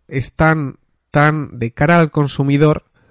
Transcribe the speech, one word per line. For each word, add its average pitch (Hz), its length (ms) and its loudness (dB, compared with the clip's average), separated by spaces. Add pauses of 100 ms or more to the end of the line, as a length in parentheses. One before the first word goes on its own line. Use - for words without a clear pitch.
están 151 680 -2 (380)
tan 151 420 0
de 117 140 -6
cara 170 260 2
al 160 120 2
consumidor, 143 720 0 (260)